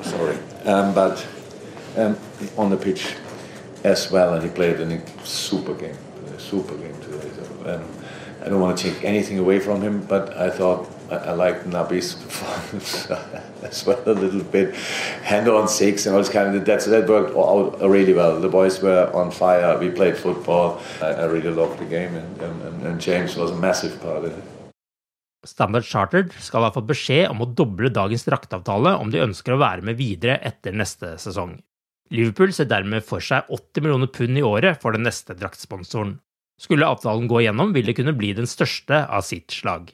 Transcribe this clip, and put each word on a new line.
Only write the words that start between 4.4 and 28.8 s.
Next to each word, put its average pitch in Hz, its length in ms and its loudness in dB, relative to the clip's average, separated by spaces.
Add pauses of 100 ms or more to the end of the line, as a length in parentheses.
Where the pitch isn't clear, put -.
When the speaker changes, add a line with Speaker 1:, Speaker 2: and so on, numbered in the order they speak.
Speaker 1:
he 85 60 -2
played 85 300 2
a 82 460 -6
super - 480 -4
game, 78 240 -10 (380)
a - 40 -14
super - 360 -6
game 78 260 -10
today. 76 340 -10
So, - 400 -10
um, 82 80 -8 (600)
I - 40 -6
don't 98 100 2
wanna 90 180 2
take - 260 -4
anything 101 360 0
away 95 200 4
from 101 220 -2
him, 104 240 -2
but - 320 -2
I 90 120 0
thought 90 380 0 (220)
I, 78 60 -4
I 80 160 -6
liked 87 340 0
Naby's 87 500 -2
<laughs> - 80 -16
performance - 840 -8 (540)
as - 220 -8
well 98 200 2
a 113 80 4
little 95 300 0
bit. 95 320 2 (480)
Hand 104 240 2
on 107 200 4
six 101 380 2
and 98 100 4
all 101 60 6
this 98 100 0
kind 98 240 2
of, 95 100 0
that, 104 160 4
that 107 280 6
worked 107 260 4
out 92 460 4
really 98 320 8
well. 85 260 6
The 92 100 2
boys 92 320 4
were 92 320 6
on 87 180 0
fire. 87 480 4
We 90 100 0
played 87 280 4
football. 87 640 0 (220)
I, 78 60 0
I 78 180 0
really 82 240 0
loved 82 300 0
the 87 60 -6
game, 85 300 -4
and, 82 260 -10
and, 85 420 -8
and 85 180 -4
James 87 340 0
was 85 160 -2
a 87 40 -6
massive 87 460 -2
part 82 160 -6
of 80 80 -6
it. 85 260 -10 (920)
Speaker 2:
Standard 107 440 0
Chartered 170 520 0
skal - 240 0
ha 113 80 2
fått 110 160 -4
beskjed 147 440 2
om 110 120 -4
å 123 80 -4
doble 117 400 0
dagens 107 360 0
drakteavtale 104 720 0